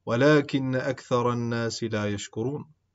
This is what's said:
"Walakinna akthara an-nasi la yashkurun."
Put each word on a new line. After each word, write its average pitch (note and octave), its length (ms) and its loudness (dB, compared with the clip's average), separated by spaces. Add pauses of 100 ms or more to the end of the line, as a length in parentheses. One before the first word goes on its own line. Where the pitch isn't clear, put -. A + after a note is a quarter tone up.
"Walakinna C3+ 800 2
akthara B2+ 460 0
an-nasi A#2 600 -2
la G#2 180 -2
yashkurun." A2+ 680 -6 (200)